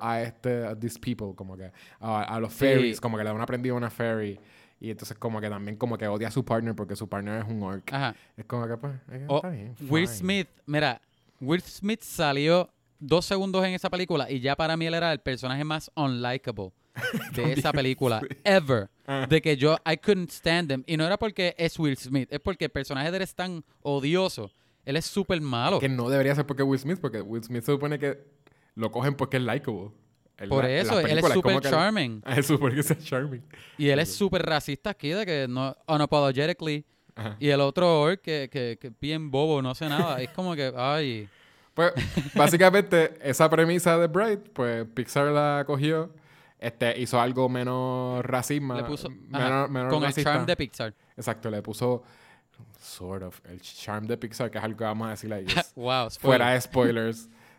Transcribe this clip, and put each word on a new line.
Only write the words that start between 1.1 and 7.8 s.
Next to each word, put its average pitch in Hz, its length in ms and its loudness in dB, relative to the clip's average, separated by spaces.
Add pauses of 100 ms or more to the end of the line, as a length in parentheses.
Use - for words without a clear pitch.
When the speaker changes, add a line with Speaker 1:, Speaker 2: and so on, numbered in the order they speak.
Speaker 1:
como 95 220 -14
que, 92 160 -16 (280)
a, 107 220 -2
a 110 160 -4
los 113 140 -4
Speaker 2:
Sí. - 140 -14
Speaker 1:
fairies, 123 340 4
como 113 160 -4
que 107 80 -4
le 107 60 -2
da 107 40 -4
una 113 120 -4
prendida 123 260 -4
a 120 60 -2
una 120 100 -4
fairy. 110 500 -4 (400)
Y 113 120 -10
entonces 110 260 -12
como 110 240 -6
que 107 80 -4
también 104 300 -8
como 120 180 -2
que 107 100 -4
odia 104 220 -2
a - 20 -6
su 127 140 -2
partner 113 320 0
porque 98 200 -6
su 104 120 -10
partner 104 360 -6
es 107 40 -8
un 110 140 -6
orc. 95 320 -8